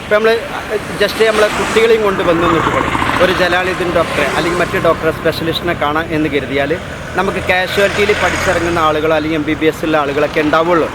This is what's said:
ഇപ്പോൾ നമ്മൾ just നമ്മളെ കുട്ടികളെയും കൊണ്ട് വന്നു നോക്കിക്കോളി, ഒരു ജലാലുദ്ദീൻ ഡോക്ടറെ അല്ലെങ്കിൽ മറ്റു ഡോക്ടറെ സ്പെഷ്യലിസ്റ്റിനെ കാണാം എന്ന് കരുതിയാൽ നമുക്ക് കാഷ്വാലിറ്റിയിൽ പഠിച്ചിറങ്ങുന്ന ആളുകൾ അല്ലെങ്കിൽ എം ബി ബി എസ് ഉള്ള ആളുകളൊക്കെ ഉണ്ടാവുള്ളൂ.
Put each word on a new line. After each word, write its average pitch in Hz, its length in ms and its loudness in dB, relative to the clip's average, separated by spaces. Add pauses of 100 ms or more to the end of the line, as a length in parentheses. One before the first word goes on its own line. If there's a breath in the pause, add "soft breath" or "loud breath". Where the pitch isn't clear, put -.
ഇപ്പോൾ 208 120 0
നമ്മൾ 220 160 2 (680)
just 202 260 -2
നമ്മളെ 214 200 4 (100)
കുട്ടികളെയും 226 480 2
കൊണ്ട് 190 240 0
വന്നു 170 240 2
നോക്കിക്കോളി, - 360 0 (340)
ഒരു 185 180 2
ജലാലുദ്ദീൻ 180 560 0
ഡോക്ടറെ 151 280 0 (120)
അല്ലെങ്കിൽ 170 260 -2
മറ്റു - 140 -4 (100)
ഡോക്ടറെ 160 320 2
സ്പെഷ്യലിസ്റ്റിനെ 160 640 -2
കാണാം 147 220 0 (100)
എന്ന് 156 180 0
കരുതിയാൽ 139 380 -2 (480)
നമുക്ക് 185 300 -2
കാഷ്വാലിറ്റിയിൽ 196 640 2 (120)
പഠിച്ചിറങ്ങുന്ന 170 640 0
ആളുകൾ 156 300 2
അല്ലെങ്കിൽ 156 220 -2
എം 147 100 -2
ബി 156 120 0
ബി 156 100 4
എസ് 156 160 -6
ഉള്ള 156 140 0
ആളുകളൊക്കെ 147 440 0
ഉണ്ടാവുള്ളൂ. 160 500 2